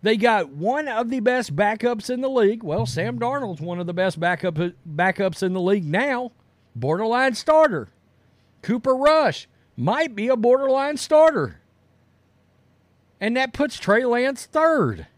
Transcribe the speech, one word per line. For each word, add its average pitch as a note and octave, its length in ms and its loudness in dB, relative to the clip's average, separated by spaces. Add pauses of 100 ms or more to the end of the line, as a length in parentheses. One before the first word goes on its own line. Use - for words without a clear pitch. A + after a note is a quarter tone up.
They A3 140 2
got G#3 320 2
one A3+ 380 -4
of A#3 240 -2
the C4 80 -2
best A#3+ 360 0
backups G#3+ 540 -2
in B3 120 -4
the C4 80 -4
league. A#3 340 2
Well, G3 240 -4
Sam D#3+ 320 -6
Darnold's A#3 420 -6
one F3 180 -6
of F3 60 -4
the F3 80 -6
best F3+ 260 -2
backup, F3 360 -2
backups F3 880 -2
in F#3 100 -2
the F#3 80 -2
league F#3+ 240 0
now. B3 460 -2 (440)
Borderline A3 600 0
starter. D#4 540 2 (760)
Cooper B3 320 0
Rush C#4+ 520 2 (300)
might A#3 380 -2
be G#3 120 -4
a B3+ 80 4
borderline C4+ 640 2
starter. D4+ 640 4 (1600)
And A3+ 180 -2
that C4 160 -2
puts C#4+ 240 -4
Trey - 260 2
Lance B3 440 -2
third. C#4+ 580 0 (120)